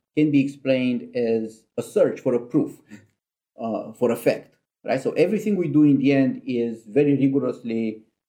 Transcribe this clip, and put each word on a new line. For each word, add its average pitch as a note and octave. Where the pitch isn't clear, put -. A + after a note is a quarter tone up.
can D3+
be C#3
explained B2+
as A2+
a A#2+
search D#3+
for B2+
a A#2+
proof, -
<laughs> -
uh, A2+
for A#2
a A2+
fact, -
right? -
So -
everything G3
we E3+
do D3+
in C#3+
the C3+
end C3+
is A#2
very C#3
rigorously, A#2+